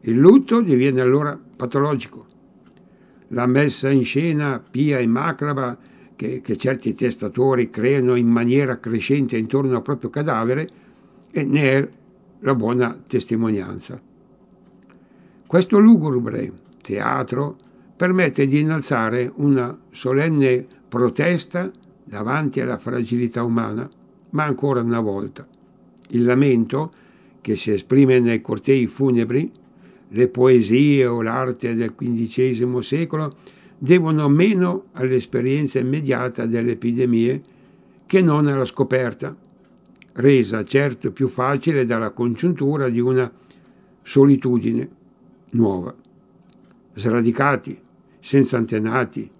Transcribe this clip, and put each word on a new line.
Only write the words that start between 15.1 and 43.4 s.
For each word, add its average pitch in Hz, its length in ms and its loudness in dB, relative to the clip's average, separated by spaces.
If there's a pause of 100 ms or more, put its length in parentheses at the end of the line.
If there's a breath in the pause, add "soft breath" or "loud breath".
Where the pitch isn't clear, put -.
Questo 185 320 2
lugubre 127 760 4 (280)
teatro 127 760 -6 (380 soft breath)
permette 175 500 0
di 139 140 0
innalzare 127 800 -2
una 131 380 0 (140)
solenne 135 760 0 (200 soft breath)
protesta 165 840 -2 (320)
davanti 131 580 -4
alla 123 160 -4
fragilità 120 680 -4
umana, 113 460 -4 (400)
ma 151 140 -4
ancora 139 380 -2
una 117 180 -2
volta. 104 480 -8 (640)
Il 120 140 0
lamento 127 680 2 (480 soft breath)
che 107 140 -4
si 104 160 -4
esprime 127 480 4
nei 117 220 0
cortei 120 440 0
funebri, 123 640 -2 (580 soft breath)
le 120 180 2
poesie 127 800 4
o 120 160 -2
l'arte 120 500 -4
del 113 220 -4
quindicesimo 123 880 -2
secolo 156 560 -6 (380 loud breath)
devono 156 540 2
meno 180 600 2
all'esperienza 131 880 -2
immediata 127 680 -4
delle 117 280 -2
epidemie 120 680 -2 (640 soft breath)
che 190 160 2
non 151 240 4
alla 135 200 0
scoperta, 127 720 -4 (800)
resa 117 500 2
certo 127 480 -2
più 131 160 -2
facile 135 580 -2
dalla 113 260 -2
congiuntura 139 760 -2
di 117 120 -2
una 123 300 0 (760 soft breath)